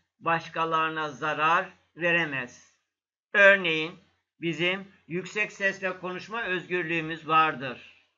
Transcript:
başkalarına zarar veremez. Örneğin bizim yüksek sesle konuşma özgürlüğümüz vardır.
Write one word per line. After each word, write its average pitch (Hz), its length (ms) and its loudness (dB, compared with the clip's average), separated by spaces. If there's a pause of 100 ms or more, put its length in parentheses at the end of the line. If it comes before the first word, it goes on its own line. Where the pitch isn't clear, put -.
(200)
başkalarına 160 920 -2
zarar 151 600 0 (260)
veremez. 151 800 -2 (580)
Örneğin 185 680 6 (420)
bizim 175 500 -2 (160)
yüksek 185 440 -4
sesle 190 480 -4
konuşma 180 440 -8
özgürlüğümüz 165 840 -4
vardır. 139 800 0 (100)